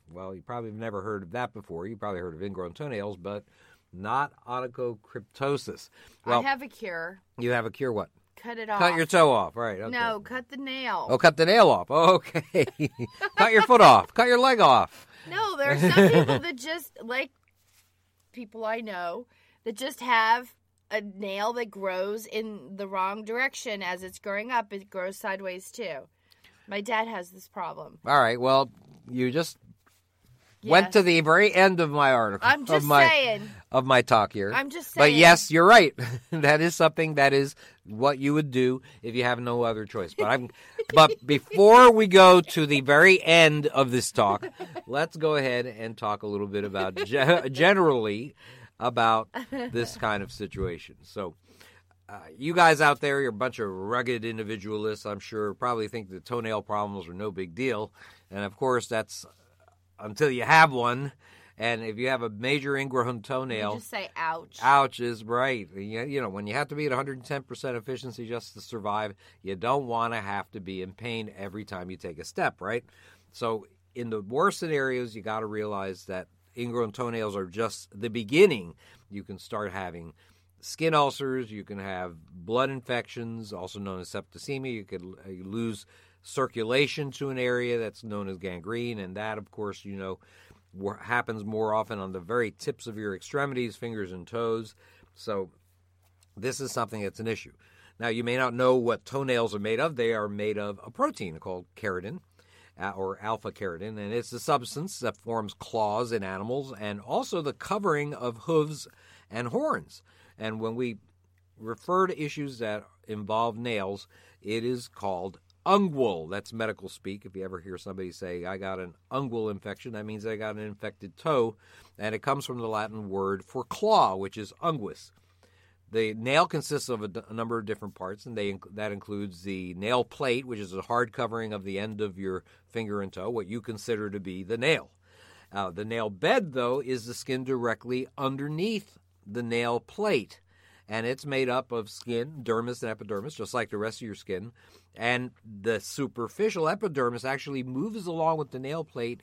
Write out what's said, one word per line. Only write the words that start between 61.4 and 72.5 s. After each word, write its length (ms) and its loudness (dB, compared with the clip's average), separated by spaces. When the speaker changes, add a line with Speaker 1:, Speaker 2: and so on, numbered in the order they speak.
Speaker 1:
And 260 -2
if 140 -8
you 120 -2
have 120 -2
a 80 -4
major 480 -2
ingrown 460 -2
toenail, 500 -4
Speaker 2:
You 60 -8
just 100 -18
say, 260 -10
"Ouch." 460 -8
Speaker 1:
Ouch 380 4
is 240 -6
right. 520 -2
You, 280 -8
you 180 -6
know, 80 -4
when 160 -8
you 80 -6
have 140 -4
to 80 -10
be 100 -4
at 60 -2
a 40 -2
hundred 220 -6
and 80 -20
ten 160 -6
percent 340 -10
efficiency 520 -10
just 260 -10
to 80 -20
survive, 540 -6
you 140 -8
don't 320 -2
wanna 340 -2
have 300 -8
to 80 -14
be 240 -10
in 100 -12
pain 420 -8
every 300 -12
time 240 -12
you 80 -12
take 220 -14
a 60 -12
step, 360 -4